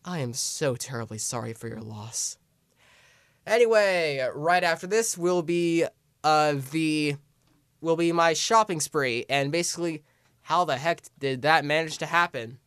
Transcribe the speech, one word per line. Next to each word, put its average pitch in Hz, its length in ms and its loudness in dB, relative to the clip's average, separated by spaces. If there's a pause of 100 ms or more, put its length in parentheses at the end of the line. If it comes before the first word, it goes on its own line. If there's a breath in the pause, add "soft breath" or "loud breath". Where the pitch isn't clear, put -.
I 180 140 -8
am 123 160 -4
so 131 420 -4
terribly 113 440 -10
sorry 117 340 -6
for 113 140 -14
your 113 120 -10
loss. 107 600 -10 (1040 soft breath)
Anyway, 190 880 4
right 170 300 2
after 170 240 0
this 226 280 0
will 180 280 2
be, 165 420 2 (380)
uh, 151 320 4 (160)
the, 151 460 0 (640)
will 165 140 0
be 170 160 2
my 165 220 4
shopping 214 460 2
spree, 131 500 -2
and 139 220 0
basically, 170 500 -2 (400)
how 170 240 0
the 135 120 -2
heck 165 260 -2 (160)
did 135 240 -4
that 151 200 4
manage 156 360 -2
to 156 80 -6
happen? 151 600 -2